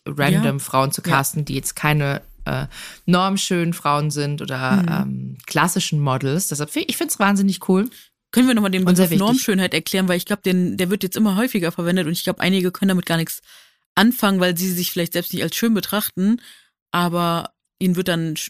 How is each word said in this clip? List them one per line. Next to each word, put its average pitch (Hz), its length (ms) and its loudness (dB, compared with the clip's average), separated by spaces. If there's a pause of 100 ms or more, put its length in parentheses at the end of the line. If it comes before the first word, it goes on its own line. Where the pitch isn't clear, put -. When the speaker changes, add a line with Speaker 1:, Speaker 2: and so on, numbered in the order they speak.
Speaker 1:
random 143 500 2
Speaker 2:
Ja. - 20 -6
Speaker 1:
Frauen 135 320 0
zu - 140 -6
Speaker 2:
Ja. - 120 -2
Speaker 1:
casten, 139 280 -2
die 135 100 -6
jetzt - 200 -6
keine, 147 460 0 (240)
äh, 135 200 -4 (400)
normschönen 180 680 0
Frauen 151 380 0
sind 143 300 -4
oder, 131 400 0
Speaker 2:
Mhm. 175 80 0
Speaker 1:
ähm, 131 560 -4
klassischen 160 540 2
Models. 139 480 0
Deshalb 147 240 -6
find, - 180 -4
ich - 80 -6
find's 311 220 -4
wahnsinnig 196 500 2
cool. 190 200 2 (420)
Speaker 2:
Können 254 160 4
wir 254 80 4
nochmal 208 160 2
den 185 160 0
Speaker 1:
Und 180 80 6
sehr 185 100 6
Speaker 2:
Begriff 170 140 2
Speaker 1:
wichtig. 196 80 2
Speaker 2:
Normschönheit 208 480 2
erklären, 185 320 0
weil 175 100 2
ich 175 80 -6
glaub, 208 160 -4
den, 180 360 0
der 180 120 0
wird 202 140 -2
jetzt 185 140 -4
immer 208 180 4
häufiger 190 360 0
verwendet 175 360 0
und 160 60 -2
ich 170 100 -6
glaub, 180 160 -4
einige 180 320 2
können 196 180 0
damit 180 160 0
gar 165 120 0
nichts 165 240 -4 (520)
anfangen, 202 460 2
weil 180 180 2
sie 185 140 -2
sich 175 200 -2
vielleicht 170 220 -4
selbst 175 200 -4
nicht 175 100 -4
als 165 120 -4
schön 226 180 0
betrachten, 208 680 -2 (500)
aber 175 600 -2 (280)
ihnen 185 160 2
wird 185 120 -2
dann 165 280 -2
Sch-, - 140 -10